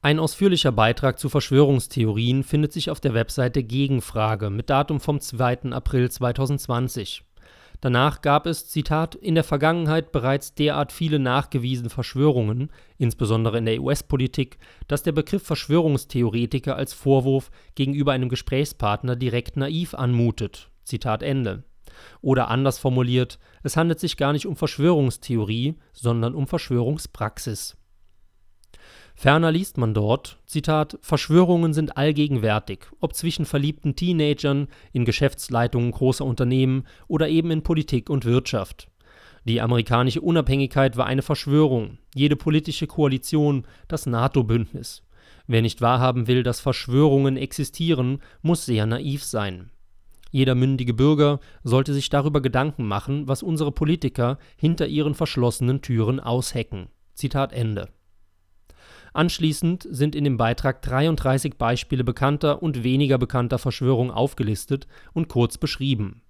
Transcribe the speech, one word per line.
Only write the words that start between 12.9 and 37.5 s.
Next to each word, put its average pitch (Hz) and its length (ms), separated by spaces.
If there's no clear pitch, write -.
insbesondere 113 600
in 113 80
der 113 140
U-S-Politik, 135 760
dass 143 160
der 165 80
Begriff 156 320
Verschwörungstheoretiker 131 1300
als 131 180
Vorwurf 135 600
gegenüber 139 340
einem 127 200
Gesprächspartner 123 840
direkt 120 420
naiv 156 380
anmutet." 120 760
Zitat 110 400
Ende. 131 400
Oder 127 280
anders 131 320
formuliert, 123 580
es - 140
handelt 160 240
sich - 160
gar 143 160
nicht 147 160
um 160 80
Verschwörungstheorie, 135 1200
sondern 117 420
um 143 140
Verschwörungspraxis. - 1300
Ferner 160 300
liest 170 280
man 113 160
dort, 107 520
Zitat, 156 560
"Verschwörungen 170 720
sind 151 240
allgegenwärtig, 135 920
ob - 160
zwischen 160 300
verliebten 147 500
Teenagern, 147 720
in 123 120
Geschäftsleitungen 120 840
großer 131 340
Unternehmen 131 600
oder 156 200
eben 165 220